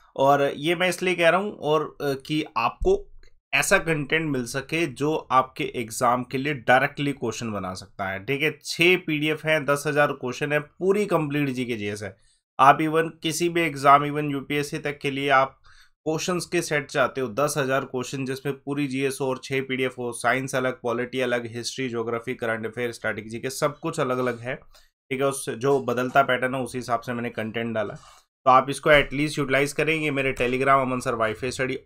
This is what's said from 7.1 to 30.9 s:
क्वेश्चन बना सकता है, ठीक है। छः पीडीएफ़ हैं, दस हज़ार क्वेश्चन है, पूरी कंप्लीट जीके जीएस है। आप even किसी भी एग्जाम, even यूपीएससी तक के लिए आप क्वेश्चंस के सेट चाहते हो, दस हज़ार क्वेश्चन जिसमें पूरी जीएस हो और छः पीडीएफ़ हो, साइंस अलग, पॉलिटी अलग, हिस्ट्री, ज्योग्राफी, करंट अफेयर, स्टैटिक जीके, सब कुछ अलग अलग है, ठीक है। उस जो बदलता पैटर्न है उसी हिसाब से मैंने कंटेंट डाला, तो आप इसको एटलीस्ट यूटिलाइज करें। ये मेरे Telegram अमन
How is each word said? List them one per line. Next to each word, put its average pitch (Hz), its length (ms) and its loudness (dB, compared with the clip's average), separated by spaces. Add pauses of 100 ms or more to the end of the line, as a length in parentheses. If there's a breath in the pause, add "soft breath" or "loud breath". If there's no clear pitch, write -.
क्वेश्चन 117 380 -4
बना 95 220 -4
सकता 95 360 -8
है, 98 160 -8
ठीक 139 160 -2
है। 147 220 -2
छः 175 340 4
पीडीएफ़ 151 500 -2
हैं, 156 180 2
दस 143 220 0
हज़ार 147 240 2
क्वेश्चन 135 420 -4
है, 147 60 2
पूरी 196 460 0
कंप्लीट 147 440 0
जीके 123 260 -4
जीएस 104 280 -6
है। - 240 -12 (320)
आप 143 200 8
even 160 320 0 (120)
किसी 165 260 0
भी 170 120 0
एग्जाम, 143 440 6
even 147 260 -2
यूपीएससी 143 460 -4
तक 143 220 -6
के 143 120 -2
लिए 139 180 -2
आप 135 300 4 (480 soft breath)
क्वेश्चंस 160 380 -2
के 175 160 -2
सेट 147 260 -2
चाहते 135 340 0
हो, 127 60 -2
दस 139 300 0
हज़ार 135 280 0
क्वेश्चन 127 400 -4
जिसमें 135 300 -6
पूरी 143 320 -4
जीएस 131 340 -2
हो 139 60 0
और 127 160 -2
छः 135 180 -4
पीडीएफ़ 131 360 -2
हो, 123 140 -6
साइंस 131 440 -2
अलग, 127 260 -2
पॉलिटी 123 380 -2
अलग, 120 260 0
हिस्ट्री, 120 440 -6
ज्योग्राफी, 117 460 -4
करंट 113 300 -4
अफेयर, 120 260 -4
स्टैटिक 110 380 -6
जीके, 117 200 -8
सब 143 300 -4
कुछ 160 200 -6
अलग 127 180 0
अलग 123 220 -2
है, 123 160 -8 (560 soft breath)
ठीक 131 100 -4
है। 139 60 2
उस 135 220 -4
जो 131 300 2
बदलता 123 440 2
पैटर्न 127 320 0
है 131 60 -2
उसी 123 160 -6
हिसाब 120 220 -2
से 127 140 -8
मैंने 117 160 -4
कंटेंट 113 460 -4
डाला, 104 180 -4
तो - 580 -2
आप 131 180 6
इसको 147 220 2
एटलीस्ट 147 480 4
यूटिलाइज 135 340 0
करें। 156 220 0
ये 156 160 -2
मेरे 135 220 0
Telegram 131 480 4
अमन 127 180 -2